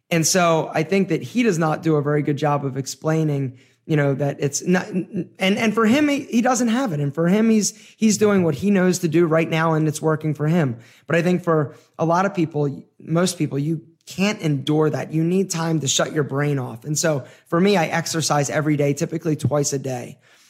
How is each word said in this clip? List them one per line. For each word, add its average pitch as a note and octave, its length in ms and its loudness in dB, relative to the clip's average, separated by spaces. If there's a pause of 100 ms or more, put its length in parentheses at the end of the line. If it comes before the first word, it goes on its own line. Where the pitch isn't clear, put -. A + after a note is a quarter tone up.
And E3 160 0
so E3 480 2
I D#3+ 100 0
think F#3 260 0
that D#3 120 -2
he G#3 220 -2
does F#3 160 2
not D#3 240 0
do D#3+ 120 2
a D3 60 2
very D3 220 0
good D3 120 0
job C#3+ 300 0
of C3 120 -6
explaining, C#3+ 840 -2 (260)
you D#3+ 100 -2
know, C#3+ 200 2
that C#3+ 240 -4
it's - 260 -4
not, F3+ 220 0
and, F3+ 520 -6
and G#3 340 0
for A3+ 120 2
him, C#4+ 240 4
he, C#4 140 -2
he A#3 180 0
doesn't A#3+ 280 2
have A#3+ 240 -2
it. D3 60 -4
And C#3+ 140 -2
for E3 140 0
him, G#3+ 220 4
he's, G#3+ 280 2 (180)
he's G#3+ 220 2
doing G3+ 260 4
what D#3+ 120 2
he F3+ 160 0
knows F3+ 280 4
to F3 80 0
do E3 200 4
right D#3+ 200 2
now D#3+ 260 0
and D#3 140 2
it's D3+ 140 -4
working D#3 320 0
for D3 140 -2
him. D3+ 320 0 (260)
But - 100 -2
I E3+ 60 4
think F3+ 220 0
for D#3 320 0 (240)
a E3 60 0
lot E3+ 200 2
of G3 80 -2
people, D3 500 -2 (160)
most F3+ 380 -2
people, C#3 220 -2
you D#3 260 -4 (220)
can't G#3 340 -2
endure D3+ 480 0
that. C3+ 240 -6
You D#3+ 100 0
need F#3 280 0
time E3 300 -2
to C#3 60 -4
shut D3+ 240 0
your D3+ 120 0
brain C#3 340 -2
off. A#2+ 280 -8
And D3 120 -4
so D3+ 280 0 (200)
for E3+ 160 0
me, G3+ 160 4
I D#3+ 80 2
exercise D3 640 -2
every D3+ 280 0
day, C#3+ 160 2
typically E3 420 -4
twice C#3+ 380 -2
a C#3 60 -2
day. B2+ 380 -10 (320)